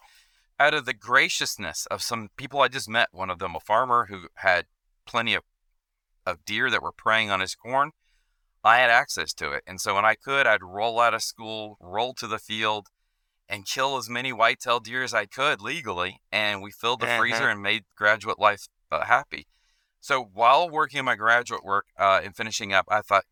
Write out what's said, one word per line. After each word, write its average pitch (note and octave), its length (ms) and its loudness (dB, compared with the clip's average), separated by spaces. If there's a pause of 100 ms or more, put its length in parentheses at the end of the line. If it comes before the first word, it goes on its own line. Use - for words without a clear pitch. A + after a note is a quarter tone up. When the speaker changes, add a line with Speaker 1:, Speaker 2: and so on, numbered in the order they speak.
(600)
Speaker 1:
out D3 140 4
of C#3+ 100 -4
the B2 100 -4
graciousness B2+ 920 0
of G2+ 140 -6
some A2+ 360 -6
people C#3 240 -4
I B2+ 80 6
just B2 200 -10
met, A2 220 0
one F#2 200 -8
of F2 100 -8
them F2+ 160 -6
a D#2+ 40 -12
farmer A#2+ 460 2
who F#2 300 -12
had F2+ 300 2 (380)
plenty A#2 300 -2
of, E2+ 80 -2 (800)
of F2 200 -6
deer A#2 260 -2
that G#2 120 0
were E2+ 100 -6
preying A2 400 0
on F#2+ 80 0
his F#2+ 160 -6
corn, C3+ 340 -2 (760)
I A2+ 140 8
had B2 120 4
access A#2 440 0
to D2+ 160 -6
it. C#2+ 160 -6
And F#2 140 -12
so G2+ 160 -2
when G#2 80 2
I A2 100 4
could, C#3 320 -2
I'd G#2 160 2
roll G#2+ 380 -2
out A#2 140 4
of A2 80 -6
school, A2 580 -10
roll G#2+ 340 -6
to A#2 140 -10
the G#2+ 100 -6
field, G#2+ 480 -4 (600)
and G2+ 180 -10
kill C3+ 300 -2
as A2+ 120 -8
many B2 240 -6
whitetail A#2+ 460 2
deer A#2+ 240 -6
as A#2+ 100 -6
I G#2 140 0
could C3+ 340 -2
legally. G2+ 600 -6 (100)
And G#2 320 0
we G2+ 80 -12
filled A#2 300 -2
the A#2 60 0
Speaker 2:
Mm-hmm. A#2+ 120 0
Speaker 1:
freezer A#2 300 0
and G#2+ 120 -2
made G#2 240 -2 (120)
graduate G#2 420 0
life, G#2 300 2 (240)
uh, D#2 120 0
happy. A#2+ 440 0 (520)
So C3 220 -2 (100)
while C3+ 380 4
working C#3+ 300 -2
on C3+ 60 -4
my A#2+ 100 0
graduate A#2 480 0
work, G2 220 -2 (120)
uh, G2 240 4
and F#2+ 140 -12
finishing A2 360 -6
up, F#2+ 160 2
I G#2 120 0
thought, G2 320 2